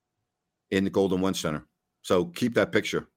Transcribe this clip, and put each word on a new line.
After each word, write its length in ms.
in 140
the 40
Golden 300
One 140
Center. 320
So 260
keep 260
that 180
picture. 460